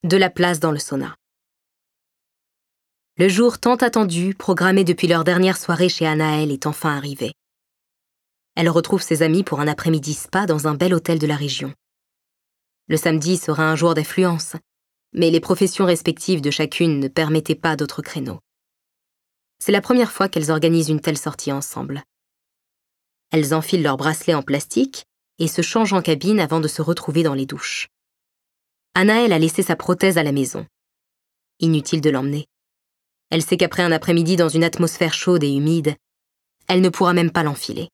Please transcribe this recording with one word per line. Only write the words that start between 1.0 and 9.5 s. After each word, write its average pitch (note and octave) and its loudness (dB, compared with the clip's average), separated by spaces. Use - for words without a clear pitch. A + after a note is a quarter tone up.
Le F#3 6
jour A3+ 4
tant A#3+ 2
attendu, G3 0
programmé F#3+ 2
depuis E3+ 2
leur E3 2
dernière F3+ 2
soirée F3 0
chez - -2
Anaël, D#3 0
est C3+ -6
enfin D3+ -2
arrivé. C#3 -8
Elle E3+ 2
retrouve E3+ 0
ses D#3 -2
amis E3 2
pour C#3+ -4